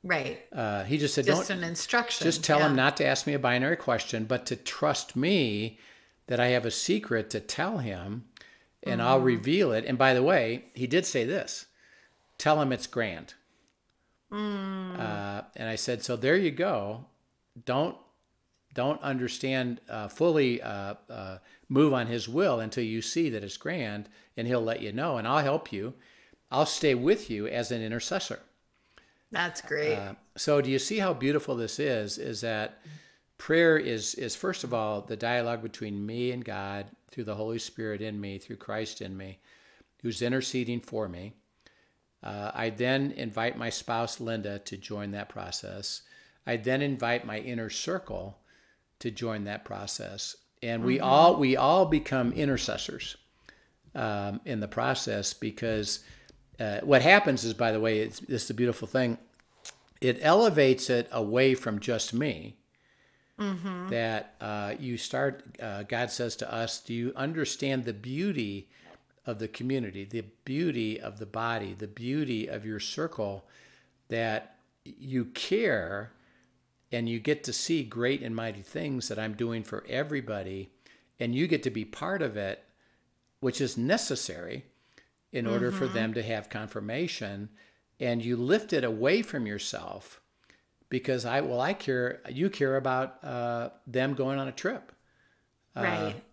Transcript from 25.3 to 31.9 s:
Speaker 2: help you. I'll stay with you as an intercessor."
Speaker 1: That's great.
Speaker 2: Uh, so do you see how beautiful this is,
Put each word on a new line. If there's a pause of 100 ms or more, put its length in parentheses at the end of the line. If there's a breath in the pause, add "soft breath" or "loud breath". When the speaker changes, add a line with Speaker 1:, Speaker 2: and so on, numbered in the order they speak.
Speaker 2:
help
you. (560 soft breath)
I'll
stay
with
you
as
an
intercessor." (880 soft breath)
Speaker 1:
That's
great.
Speaker 2:
Uh, (220)
so
do
you
see
how
beautiful
this
is,